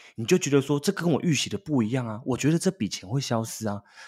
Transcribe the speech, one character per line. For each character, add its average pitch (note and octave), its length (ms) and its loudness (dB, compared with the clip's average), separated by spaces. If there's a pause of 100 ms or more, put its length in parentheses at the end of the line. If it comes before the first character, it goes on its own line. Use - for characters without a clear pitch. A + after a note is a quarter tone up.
(160)
你 A2+ 80 -6
就 F3+ 140 4
觉 D3 120 -4
得 C#3 120 6
说 C#3+ 180 0
，“这 G3 140 0
跟 E3 180 0
我 C3 80 4
预 E3 160 2
期 - 140 -2
的 G#2+ 80 -4
不 C#3 260 0
一 G#2 60 0
样 B2 180 -2
啊， A2 180 -8
我 B2+ 120 0
觉 D3+ 120 2
得 E3 80 4
这 F#3 140 0
笔 G#2+ 160 -2
钱 F#2 200 -10
会 B2+ 120 -2
消 A#2 240 0
失 A2 240 -6
啊。” G2+ 160 -4 (240)